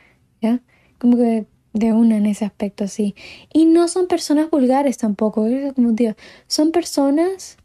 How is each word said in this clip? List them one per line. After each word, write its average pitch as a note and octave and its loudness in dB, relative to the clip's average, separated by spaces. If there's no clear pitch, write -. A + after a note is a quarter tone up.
¿ya? A#3+ 0
Como A#3+ 2
que A3+ 0
de A3 0
una A3+ 4
en G#3 0
ese G#3 -4
aspecto G3+ -8
así. G3+ -4
Y D#4+ 4
no E4+ 4
son F4+ -2
personas D#4 -2
vulgares C4+ 0
tampoco, G#3+ -2
es C4+ -4
como, A#3+ 0
tío, A3 0
son D#4 0
personas E4 -2